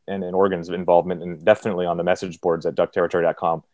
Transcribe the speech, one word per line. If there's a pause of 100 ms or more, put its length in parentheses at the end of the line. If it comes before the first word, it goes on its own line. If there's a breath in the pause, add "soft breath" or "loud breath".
and
in
Oregon's
involvement
and
definitely
on
the
message
boards
at
duck
territory
dot
com. (120)